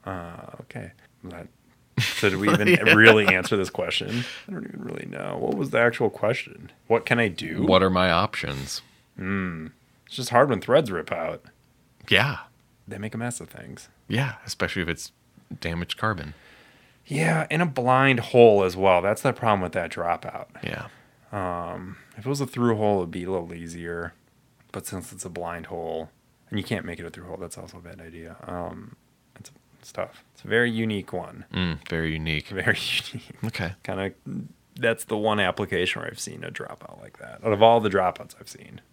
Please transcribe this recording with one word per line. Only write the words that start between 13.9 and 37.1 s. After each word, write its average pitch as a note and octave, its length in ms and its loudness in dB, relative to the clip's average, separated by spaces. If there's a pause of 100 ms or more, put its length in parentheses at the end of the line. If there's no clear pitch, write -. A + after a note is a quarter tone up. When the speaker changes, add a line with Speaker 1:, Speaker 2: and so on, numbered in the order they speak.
Speaker 2:
Yeah, B2 260 0 (100)
especially - 380 -4
if D#2+ 60 -2
it's - 220 -8 (500)
damaged E2+ 380 -6
carbon. E2 360 -4 (720)
Speaker 1:
Yeah, D#3+ 440 0
in D#3 100 0
a F3 60 2
blind C3 540 4
hole A2+ 440 10
as F2+ 120 0
well. F#2+ 260 6
That's G2+ 200 0
the C3 100 2
problem G#2+ 280 2
with F2+ 120 -4
that E2+ 180 -4
dropout. - 560 -6 (160)
Speaker 2:
Yeah. - 240 -8 (460)
Speaker 1:
Um, F2+ 640 -8 (220)
if G#2 80 -10
it - 20 -4
was C#3+ 140 -2
a C3 40 -4
through A#2+ 300 2
hole, G#2 220 2
it'd F2 120 -2
be F2 140 -8
a F#2 60 -6
little F2 240 -4
easier. E2+ 580 -10 (580)
But - 160 -10
since F2+ 260 -10
it's - 120 -14
a F#2 60 -10
blind E2+ 360 -8
hole, E2 440 -8 (400)
and G#2 80 -4
you G2 60 -4
can't G2 200 -4
make F2 160 -10
it E2+ 60 -12
a E2 40 -12
through - 140 -18
hole, F2 140 -12
that's F2 200 -12
also F2+ 200 -18
a - 20 -20
bad E2+ 200 -18
idea. E2 360 -18 (100)
Um, F2 500 -10 (440)
it's, - 100 -20 (300)
it's - 120 -20
tough. - 320 -10 (100)
It's - 100 -20
a F#2+ 40 -14
very A#2 220 2
unique A2 420 -4
one. F2+ 400 -10
Speaker 2:
Mm, F2 260 -2 (100)
very D#2+ 240 -2
unique. D#2 340 -4
Speaker 1:
<laughs> - 20 -18
Very F#2+ 300 -2 (340)
unique. - 180 -14 (160)
Speaker 2:
Okay. F#2 260 -6 (100)
Speaker 1:
Kinda, F#2+ 300 -6 (680)
that's A#2 260 0
the A2 120 -4
one G#2+ 240 2
application F2+ 640 0
where D#2+ 80 -10
I've - 100 -16
seen D#2 240 -12
a E2 60 -10
dropout - 500 -14
like - 180 -20